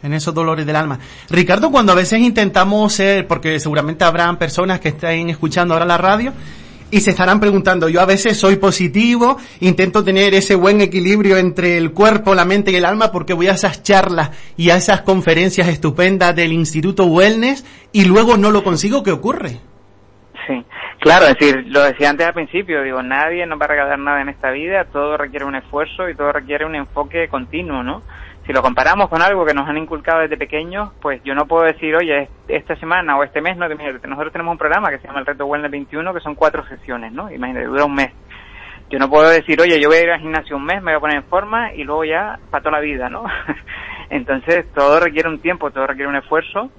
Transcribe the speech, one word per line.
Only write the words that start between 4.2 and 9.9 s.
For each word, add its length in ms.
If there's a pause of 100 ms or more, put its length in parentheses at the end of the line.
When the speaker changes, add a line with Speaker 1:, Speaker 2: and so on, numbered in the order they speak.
Speaker 1:
personas 440
que 80
estén 400
escuchando 440
ahora 120
la 120
radio, 360 (580)
y 80
se 100
estarán 300
preguntando, 500
yo 120
a 40
veces 340
soy 180
positivo, 800 (240)
intento 420